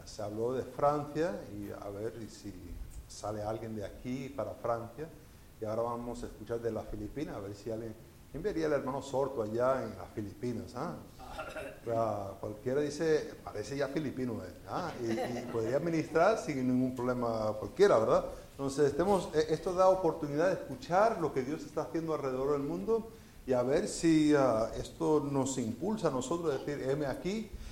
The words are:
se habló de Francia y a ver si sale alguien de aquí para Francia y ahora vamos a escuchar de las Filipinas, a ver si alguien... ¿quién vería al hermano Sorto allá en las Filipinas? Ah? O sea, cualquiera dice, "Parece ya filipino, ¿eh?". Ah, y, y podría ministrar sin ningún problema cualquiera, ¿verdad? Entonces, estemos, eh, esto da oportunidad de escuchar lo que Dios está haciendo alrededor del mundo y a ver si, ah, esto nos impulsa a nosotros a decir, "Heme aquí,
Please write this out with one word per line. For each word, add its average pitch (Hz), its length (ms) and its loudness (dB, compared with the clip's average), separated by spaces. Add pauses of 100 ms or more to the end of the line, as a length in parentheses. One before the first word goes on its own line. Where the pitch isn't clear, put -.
se - 160 -10
habló 110 320 -2
de 123 80 -2
Francia 147 800 0 (160)
y 101 140 -6
a - 180 -10
ver 107 240 -6 (160)
si 101 240 -12 (540)
sale 107 340 -6
alguien 110 340 -6
de 101 80 -6
aquí 127 460 -8
para 101 220 -6
Francia 117 580 -4 (500)
y 110 60 -6
ahora 110 160 0
vamos 120 400 -4
a 107 60 -8
escuchar 113 340 -6
de 113 100 0
las 107 160 -4
Filipinas, 135 480 -6
a 113 40 -8
ver 101 160 -8
si 113 160 -8
alguien... 110 240 -6 (360)
¿quién 151 120 -8
vería 165 220 -2
al 151 80 2
hermano 135 280 0
Sorto 131 420 -2
allá 120 400 2
en 104 140 -8
las 90 160 -12
Filipinas? 110 600 -6
Ah? 151 200 -6 (840)
O - 40 -14
sea, 110 540 0
cualquiera 123 420 -2
dice, 151 600 2
"Parece 120 340 -6
ya 139 100 2
filipino, 127 460 -2 (100)
¿eh?". - 100 -10 (140)
Ah, 151 240 -4 (100)
y, 117 100 0
y 120 400 -2
podría 117 280 2
ministrar 165 580 4
sin 131 300 -2
ningún 127 280 2
problema 117 640 0
cualquiera, 165 380 6
¿verdad? 160 280 4 (260)
Entonces, 139 400 2
estemos, 170 420 2
eh, 156 160 4
esto 165 240 0
da 185 140 6
oportunidad 160 600 4
de 185 60 4
escuchar 180 680 2
lo 139 100 0
que 135 120 0
Dios 151 200 -4
está - 200 -4
haciendo 160 300 -2
alrededor 135 400 0
del 139 100 0
mundo 196 440 0 (400)
y 127 60 4
a 123 80 6
ver 135 260 2
si, 156 480 6
ah, 113 400 6
esto 151 460 2
nos 139 380 0
impulsa 160 500 0
a - 20 0
nosotros 156 420 0
a 131 40 0
decir, 135 320 -6
"Heme 147 160 0
aquí, 196 440 -4 (220)